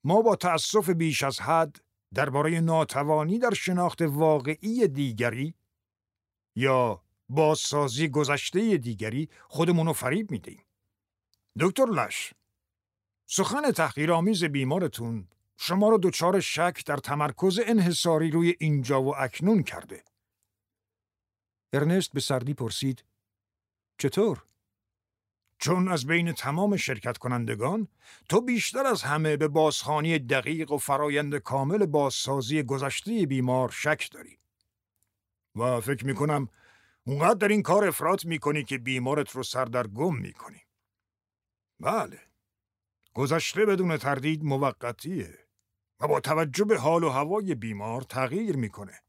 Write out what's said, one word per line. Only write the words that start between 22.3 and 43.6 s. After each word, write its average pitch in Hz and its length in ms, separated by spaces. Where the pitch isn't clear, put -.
پرسید: 127 500
«چطور؟» 143 460
«چون 185 280
از 160 180
بین 170 260
تمام 180 460
شرکت 123 400
کنندگان 123 680
تو 196 120
بیشتر 247 440
از 233 180
همه 151 340
به 151 100
بازخوانی 151 720
دقیق 139 520
و 147 60
فرایند 143 580
کامل 143 500
بازسازی 143 800
گذشتهٔ 139 600
بیمار 127 440
شک - 420
داری. - 260
و 120 260
فکر 127 240
می‌کنم 139 440
اونقدر 147 300
در 208 140
این 208 140
کار 196 260
افراط 165 380
می‌کنی 151 380
که 135 140
بیمارت 131 540
رو 127 120
سردرگم 123 720
می‌کنی.» - 460
«بله، - 400
گذشته 156 520